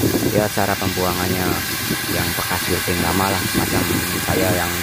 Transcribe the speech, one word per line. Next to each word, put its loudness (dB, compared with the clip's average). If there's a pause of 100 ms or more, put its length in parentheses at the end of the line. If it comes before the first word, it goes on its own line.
(340)
Ya, 4
cara 0
pembuangannya 0 (680)
yang 0 (100)
bekas -2
welding 0
lama 2
lah, -2 (160)
macam 2 (420)
saya 2
yang 0 (120)